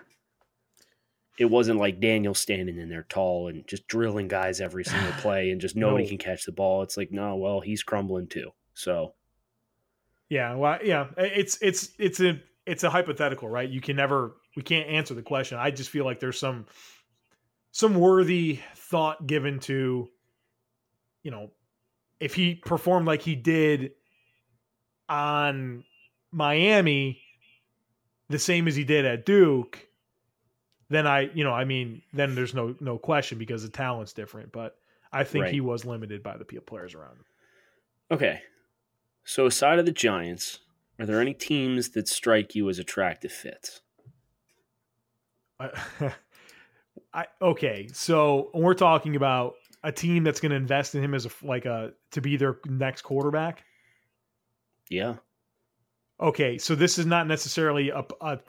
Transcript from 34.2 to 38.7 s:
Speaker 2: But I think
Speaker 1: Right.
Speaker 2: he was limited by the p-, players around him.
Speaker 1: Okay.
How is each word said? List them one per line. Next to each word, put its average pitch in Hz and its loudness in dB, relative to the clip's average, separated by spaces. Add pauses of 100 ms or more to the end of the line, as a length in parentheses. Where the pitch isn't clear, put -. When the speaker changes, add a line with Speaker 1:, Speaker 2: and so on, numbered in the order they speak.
Speaker 2:
But 113 -12 (380)
I 139 0
think 135 -2
Speaker 1:
Right. 90 -2
Speaker 2:
he 143 0
was 120 -4
limited 110 -10
by 101 -12
the 113 -16
p-, - -18
players 90 -16
around 67 -20
him. - -20 (840)
Speaker 1:
Okay. 135 0 (800)